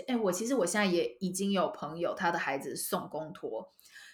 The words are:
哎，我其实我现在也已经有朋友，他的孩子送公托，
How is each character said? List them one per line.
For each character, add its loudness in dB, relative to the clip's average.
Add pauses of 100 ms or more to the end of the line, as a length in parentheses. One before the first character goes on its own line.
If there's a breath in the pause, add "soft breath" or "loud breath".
哎， 2
我 4
其 -2
实 2
我 4
现 0
在 4
也 2
已 0
经 0
有 4
朋 -8
友， 0
他 2
的 0
孩 0
子 -6
送 -4
公 -6
托， -8 (420 loud breath)